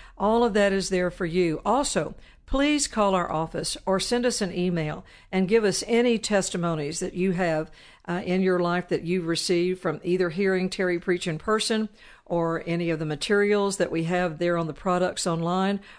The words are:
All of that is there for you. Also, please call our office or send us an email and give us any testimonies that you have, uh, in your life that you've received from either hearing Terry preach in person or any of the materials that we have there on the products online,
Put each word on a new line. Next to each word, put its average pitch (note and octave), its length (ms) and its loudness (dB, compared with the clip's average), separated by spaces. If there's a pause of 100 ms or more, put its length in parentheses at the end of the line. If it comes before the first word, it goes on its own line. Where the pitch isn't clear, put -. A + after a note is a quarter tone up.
(180)
All A3+ 260 4
of A3+ 100 2
that G3+ 200 4
is F#3+ 160 -2
there F3+ 200 2
for F3 160 -4
you. E3+ 400 0
Also, A3 480 0 (320)
please C#4 440 0
call G3 260 2
our F3 160 0
office D#3+ 540 -4
or F#3+ 160 2
send A#3+ 240 0
us A#3 160 0
an F#3 120 -2
email E3+ 520 -2 (260)
and F#3+ 160 2
give A3 160 4
us F#3+ 240 0
any A#3 320 2
testimonies E3+ 800 -2
that F#3 140 -6
you F#3 180 0
have, D#3+ 400 -2 (340)
uh, F3 200 -4
in F#3 160 0
your F#3 180 2
life F3 300 -2
that E3 140 -2
you've E3+ 240 -2
received F3 520 0
from D#3 240 -4
either F3 280 0
hearing F#3 380 0
Terry F3+ 300 0
preach F3 260 -2
in D#3+ 120 -2
person A3 500 0 (380)
or E3 420 0
any E3+ 240 0
of D#3 80 -2
the D#3+ 60 -4
materials G3+ 720 2
that F#3 140 0
we E3 120 0
have F3 340 0
there F3 180 2
on E3 120 0
the F3 60 -6
products F3+ 520 -2
online, F3+ 540 0 (200)